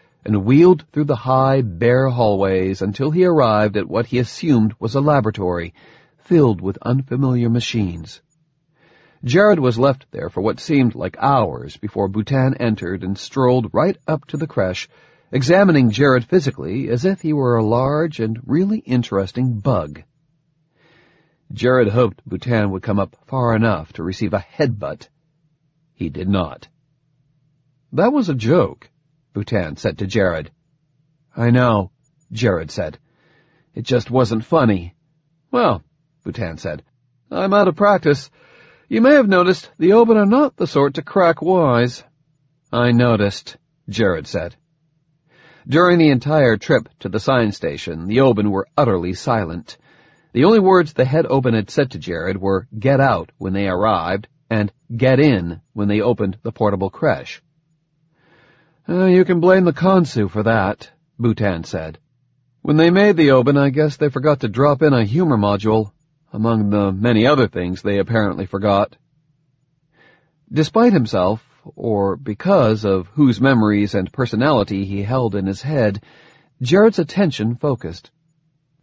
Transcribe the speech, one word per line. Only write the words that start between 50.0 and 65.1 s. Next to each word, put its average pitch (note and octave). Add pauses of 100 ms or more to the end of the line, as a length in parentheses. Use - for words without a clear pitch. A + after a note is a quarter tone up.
The B2
only A3
words F#3
the C3
head D3+
Oban C3
had G#2
said C3+
to F#2
Jared F2
were, G2 (120)
"Get C3
out," G#2+
when F#2+
they G2+
arrived, F#2+ (220)
and G#2 (220)
"Get B2+
in," F#2 (120)
when G2+
they G#2
opened G#2
the A2
portable G2
creche. F#2+ (1500)
"Uh, F3+
you F#3
can F3+
blame F#3
the E3+
Khonsu E3
for G#2+
that," G#2 (280)
Boutin G#2
said. D#2+ (640)
"When D3+
they E3
made G3
the D3+
Oban, C3+
I C#3
guess D3
they D3
forgot C#3
to C3
drop C3+
in D3+
a A#2
humor C#3